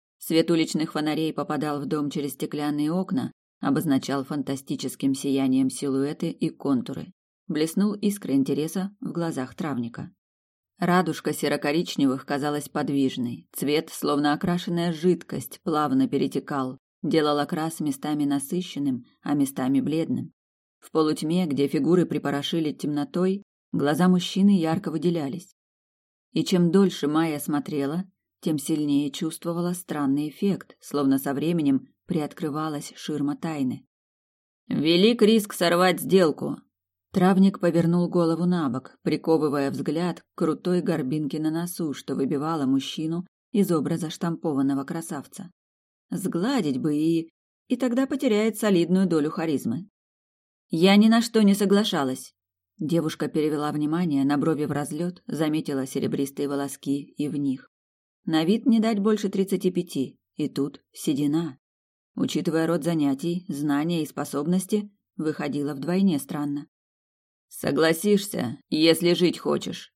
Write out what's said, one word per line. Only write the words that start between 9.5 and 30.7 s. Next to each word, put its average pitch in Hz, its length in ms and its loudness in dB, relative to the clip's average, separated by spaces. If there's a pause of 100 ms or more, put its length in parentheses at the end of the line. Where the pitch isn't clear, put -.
травника. 123 560 -8 (680)
Радужка 175 540 0
серо-коричневых 147 920 0
казалась 147 440 -4
подвижной, 135 840 -2
цвет, 147 380 -2
словно 147 420 0
окрашенная 175 600 -2
жидкость, 160 680 -2
плавно 143 460 2
перетекал, 135 680 -4 (240)
делал 151 360 2
окрас 156 420 -4
местами 151 440 -2
насыщенным, 143 800 -4 (180)
а 143 120 -2
местами 135 460 0
бледным. 143 520 -2 (460)
В - 120 -20
полутьме, 156 560 0
где 139 220 0
фигуры 156 380 2
припорошили 147 640 -2
темнотой, 147 720 -4 (280)
глаза 151 380 2
мужчины 190 500 4
ярко 160 320 -2
выделялись. 160 640 -2 (800)
И 156 120 0
чем 175 260 4
дольше 185 360 4
Майя 156 320 0
смотрела, 147 640 -4 (360)
тем 156 180 0
сильнее 147 520 0
чувствовала 170 640 -4
странный 147 560 -2
эффект, - 500 -4